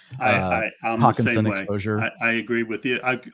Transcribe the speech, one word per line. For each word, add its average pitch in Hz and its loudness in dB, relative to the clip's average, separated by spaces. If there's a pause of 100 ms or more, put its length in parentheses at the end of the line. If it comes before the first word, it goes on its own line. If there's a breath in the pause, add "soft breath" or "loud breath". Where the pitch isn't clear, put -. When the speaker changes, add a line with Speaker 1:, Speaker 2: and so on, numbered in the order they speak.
(200 loud breath)
Speaker 1:
I, 127 2
Speaker 2:
uh, 95 2
Speaker 1:
I, 110 0 (160)
I'm 113 -2
the 120 6
Speaker 2:
Hawkinson 117 4
Speaker 1:
same 110 2
way. 101 0
Speaker 2:
exposure. 101 -2
Speaker 1:
I, 117 -2
I - 2
agree 117 -2
with 110 -6
you. 123 0
I, 127 -2 (140)